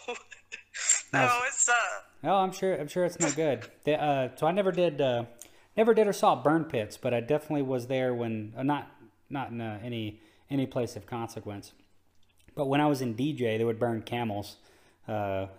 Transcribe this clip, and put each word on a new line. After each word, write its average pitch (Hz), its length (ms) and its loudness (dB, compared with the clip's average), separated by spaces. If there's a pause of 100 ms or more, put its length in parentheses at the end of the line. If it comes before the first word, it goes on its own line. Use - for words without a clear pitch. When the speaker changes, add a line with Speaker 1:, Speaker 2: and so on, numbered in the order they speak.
(1120)
Speaker 1:
No, 254 140 4
Speaker 2:
No, 247 200 4
Speaker 1:
it's 277 100 -4
Speaker 2:
it - 40 0
sucks. 240 180 4 (460)
Speaker 1:
Oh, 170 120 2
I'm 185 160 2
sure, 185 220 0
I'm 147 140 -4
sure 180 180 0
it's 170 120 -4
no - 120 2
good. 143 360 0 (180)
They, 147 100 2
uh, 143 420 0
so 151 100 0
I 165 60 2
never 190 180 2
did, 170 300 0
uh, 123 240 0 (520)
never 226 180 6
did 214 120 6
or 196 60 0
saw 180 240 4
burn 147 280 4
pits, 107 340 -4
but 123 160 0
I 117 60 2
definitely 147 420 0
was 131 240 -2
there 127 280 0
when, 113 420 -4
uh, 131 60 -8
not, 143 280 -2 (400)
not 139 200 -6
in, 117 120 -8
uh, 110 200 -6
any, 117 380 -6 (300)
any 135 160 0
place 123 300 -4
of 101 100 -16
consequence. 110 680 -8 (840)
But 147 120 -2
when 139 160 4
I 151 40 6
was 143 140 2
in 120 140 -2
D 139 180 0
J, 117 240 0
they 113 80 2
would 113 140 0
burn 117 240 0
camels, 110 540 -6 (500)
uh, 98 400 -2 (120)